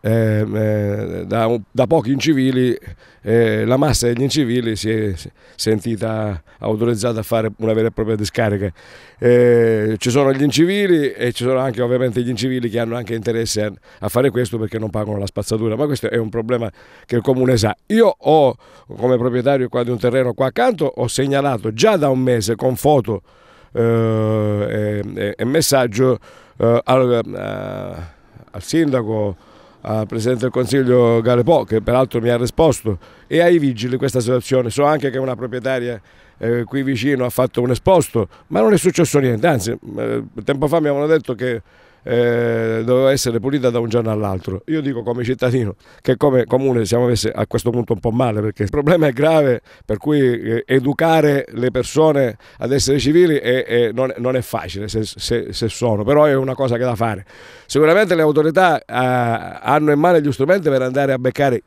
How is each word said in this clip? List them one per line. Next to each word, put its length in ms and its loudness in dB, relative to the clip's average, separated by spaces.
ehm, 540 0
eh, 680 -4
da 220 -2
un, 200 -2
da 200 0
pochi 240 0
incivili, 680 0
eh, 420 2
la 120 2
massa 300 0
degli 160 0
incivili 540 0
si 120 -4
è, 280 -2
si 100 -14
è 60 -18
sentita 840 -2
autorizzata 580 -2
a 60 -6
fare 320 -2
una 160 -2
vera 160 2
e 20 0
propria 240 -4
discarica. 580 -2
Eh, 800 4
ci 120 -2
sono 220 2
gli 100 0
incivili 680 2
e 220 -4
ci 100 -6
sono 160 0
anche 240 -2
ovviamente 400 0
gli 60 -4
incivili 420 -4
che 80 -4
hanno 160 -4
anche 200 -8
interesse 500 -4
a, 80 -6
a 100 -6
fare 220 2
questo 280 -4
perché 200 -6
non 120 -6
pagano 280 -6
la 80 -6
spazzatura, 480 -4
ma 120 -2
questo 220 -4
è 80 -2
un 120 -2
problema 420 -4
che 120 -2
il 60 0
comune 340 2
sa. 180 0
Io 300 4
ho, 380 4
come 220 2
proprietario 500 0
qua 140 -2
di 80 -2
un 80 -2
terreno 360 0
qua 120 0
accanto, 380 0
ho 240 -2
segnalato 680 -2
già 220 4
da 120 2
un 120 2
mese 340 0
con 220 -2
foto, 460 2
eh, 100 -2
e, 1200 0
e, 220 -4
e 80 -4
messaggio, 760 2
eh, 260 2
al, 400 2
eh, 800 -10
al 120 -14
sindaco, 760 -2
al 240 -4
presidente 360 -2
del 80 -2
consiglio 680 2
Gale 240 2
Po, 200 2
che 160 0
peraltro 400 0
mi 100 0
ha 60 2
risposto, 640 0
e 140 0
ai 180 4
vigili 380 -2
questa 240 -2
situazione. 500 0
So 140 0
anche 260 0
che 80 -6
una 180 -4
proprietaria, 640 -6
eh, 280 -2
qui 180 -4
vicino 420 0
ha 60 -2
fatto 320 0
un 80 0
esposto, 560 2
ma 120 0
non 120 4
è 40 4
successo 440 2
niente, 260 0
anzi, 240 0
eh, 240 -4
tempo 220 -2
fa 140 2
mi 80 0
avevano 180 0
detto 280 0
che, 280 -4
eh, 800 0
doveva 300 2
essere 280 -2
pulita 280 0
da 100 0
un 120 -2
giorno 200 0
all'altro. 580 -4
Io 120 -2
dico 220 -6
come 200 -4
cittadino 520 0
che 160 0
come 300 2
comune 400 0
siamo 180 0
messi 260 0
a 160 -2
questo 220 -2
punto 240 -2
un 80 -4
po' 100 -2
male, 300 0
perché 220 -4
il 80 -2
problema 360 2
è 60 0
grave, 480 2
per 140 -4
cui, 200 0
eh, 480 0
educare 840 2
le 200 -2
persone 680 0
ad 160 -4
essere 260 0
civili 380 4
è, 300 0
è, 260 0
non, 240 -2
non 180 -2
è 60 0
facile 480 -8
se, 160 -4
se, 480 -6
se 160 -4
sono, 340 -2
però 220 4
è 100 4
una 200 -2
cosa 240 -2
che 60 -2
da 100 -2
fare. 320 -4
Sicuramente 480 4
le 80 2
autorità, 560 4
eh, 80 -8
hanno 1080 0
in 60 4
mano 220 4
gli 120 0
strumenti 380 2
per 100 2
andare 320 0
a 60 -2
beccare 480 0